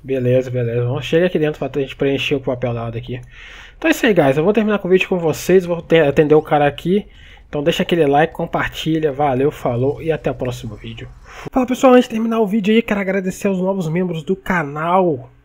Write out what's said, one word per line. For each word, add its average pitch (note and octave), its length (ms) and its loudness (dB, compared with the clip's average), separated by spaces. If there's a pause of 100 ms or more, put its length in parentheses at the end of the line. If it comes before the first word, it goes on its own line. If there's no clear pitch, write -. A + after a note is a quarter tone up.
Beleza, B2+ 460 0
beleza. A#2+ 340 -2
Vamos, C3+ 200 -4
chega E3+ 220 2
aqui F3+ 120 0
dentro D3+ 200 0
pra C#3 220 -4
gente C3+ 160 -6
preencher C#3 400 0
o B2+ 40 -2
papelado A#2+ 560 -4
aqui. B2 240 -8 (580)
Então D#4+ 100 0
é D#4+ 40 4
isso - 140 0
aí, G#3+ 80 4
guys. C#3 220 4
Eu D#3 80 0
vou G3+ 80 2
terminar G#3 260 0
com - 80 -6
o F3 40 -2
vídeo F#3 180 4
com F#3 100 -2
vocês. F3 460 2
Vou E3+ 180 -4
te-, E3 180 4
atender D3+ 340 4
o D3+ 80 6
cara D3 240 2
aqui. F3 400 -2 (420)
Então D3 140 -6
deixa E3+ 200 0
aquele E3+ 240 2
like, D3 260 4
compartilha. D#3 800 -4
Valeu, C3+ 380 0
falou B2+ 520 -4
e D#3+ 80 -4
até D3+ 200 -2
o B2+ 40 -6
próximo A#2+ 420 -8
vídeo. A2+ 320 -14 (420)
Fala, B3+ 160 0
pessoal. B3+ 280 4
Antes B3 100 6
de - 60 -10
terminar A3+ 300 -2
o G#3+ 60 2
vídeo G#3+ 280 0
aí, A3+ 80 4
quero G3+ 180 -4
agradecer F#3+ 480 -4
aos F#3+ 100 0
novos F#3 300 -2
membros E3+ 340 -4
do F#3+ 120 -2
canal. E3 960 -2 (140)